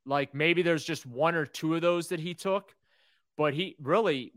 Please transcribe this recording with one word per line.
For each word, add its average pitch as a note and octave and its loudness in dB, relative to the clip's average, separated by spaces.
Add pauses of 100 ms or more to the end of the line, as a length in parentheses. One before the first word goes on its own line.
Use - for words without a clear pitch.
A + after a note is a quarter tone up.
Like, C#3 -2
maybe E3 2
there's E3+ 2
just - -6
one C#3 0
or D#3 0
two D#3+ -2
of E3 -2
those F3 0
that F3+ -4
he F3 -6
took. G3 -4 (640)
But D3+ 2
he E3+ -4
really, D#3 0